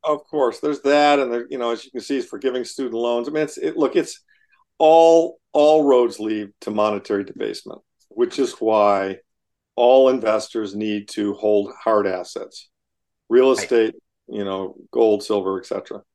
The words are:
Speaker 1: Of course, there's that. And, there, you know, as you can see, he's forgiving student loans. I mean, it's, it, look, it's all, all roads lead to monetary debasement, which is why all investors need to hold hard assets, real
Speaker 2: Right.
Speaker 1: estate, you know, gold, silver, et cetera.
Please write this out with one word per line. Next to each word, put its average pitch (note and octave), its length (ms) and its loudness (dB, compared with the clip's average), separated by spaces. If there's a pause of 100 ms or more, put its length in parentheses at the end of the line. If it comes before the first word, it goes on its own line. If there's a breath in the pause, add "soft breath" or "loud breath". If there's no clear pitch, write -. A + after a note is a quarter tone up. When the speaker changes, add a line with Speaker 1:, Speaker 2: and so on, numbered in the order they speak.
Speaker 1:
Of D3+ 220 -4
course, C3+ 340 -2
there's D3 220 -4
that. D3 380 4
And, B2 120 -2
there, A#2+ 180 -6
you C3 80 -10
know, A#2 140 -4
as A2+ 140 -8
you - 60 -20
can B2 100 -12
see, C#3 140 -6
he's A#2+ 100 -4
forgiving B2 400 -6
student A#2+ 300 -8
loans. A#2+ 340 -2
I - 20 -10
mean, D#3 120 -4
it's, D3 140 -10
it, D#3 200 -6
look, E3+ 180 0
it's - 260 -4 (560)
all, E3 640 4 (140)
all D3+ 300 4
roads B2 360 2
lead G#2+ 300 -6 (120)
to G#2+ 100 -10
monetary G#2 520 -2
debasement, - 580 -12 (280)
which A#2 300 -4
is B2+ 200 -2
why G2+ 600 2 (560)
all B2+ 340 6
investors A2 680 -4
need G#2 340 -6
to G2+ 240 -4
hold G#2 400 0
hard G#2 340 0
assets, - 600 -10 (600)
real B2+ 240 4
Speaker 2:
Right. B2 100 -4
Speaker 1:
estate, A2+ 320 0 (320)
you G#2+ 160 -8
know, F#2+ 320 -8 (160)
gold, G#2+ 320 2
silver, F#2+ 360 -4
et - 60 -16
cetera. G#2 360 -12 (140)